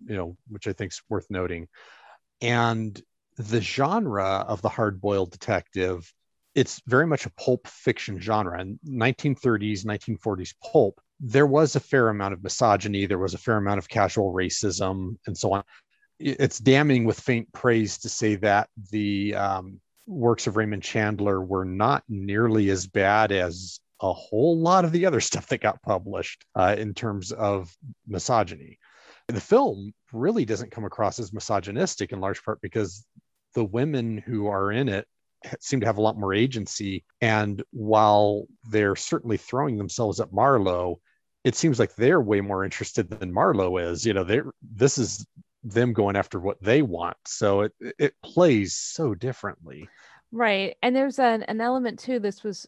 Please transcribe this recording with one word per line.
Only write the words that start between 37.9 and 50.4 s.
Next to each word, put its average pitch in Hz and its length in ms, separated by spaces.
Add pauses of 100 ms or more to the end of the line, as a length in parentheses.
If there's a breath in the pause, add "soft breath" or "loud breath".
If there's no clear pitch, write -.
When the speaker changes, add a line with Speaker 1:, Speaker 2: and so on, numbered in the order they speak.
Speaker 1:
they're 104 280
certainly 117 400
throwing 127 400
themselves 101 420
at 98 140
Marlowe, 95 640 (460)
it 123 100
seems 143 240
like 104 160
they're 143 260
way 104 200
more 98 240
interested - 440
than 92 220
Marlowe 98 460
is. 85 280
You 107 80
know, 92 120
they're, 107 260 (100)
this 113 360
is 101 280 (380)
them 117 300
going 101 240
after 95 240
what 95 200
they 117 200
want. 87 340 (100)
So 101 360
it, 107 120 (240)
it 147 240
plays 117 540
so 135 400
differently. 87 720 (480 soft breath)
Speaker 2:
Right. 202 460